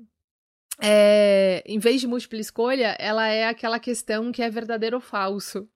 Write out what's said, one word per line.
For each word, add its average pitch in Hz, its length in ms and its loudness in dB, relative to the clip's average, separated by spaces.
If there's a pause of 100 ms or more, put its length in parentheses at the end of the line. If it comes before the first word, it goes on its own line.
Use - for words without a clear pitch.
(800)
é, 208 840 6
em 214 140 -6
vez 233 220 2
de 254 80 -4
múltipla 233 320 -6
escolha, 233 580 -2
ela 220 300 -2
é 220 180 0
aquela 226 320 -4
questão 233 540 -6
que 240 100 -4
é 233 80 -2
verdadeiro 226 460 -4
ou 254 40 -6
falso, 202 760 -6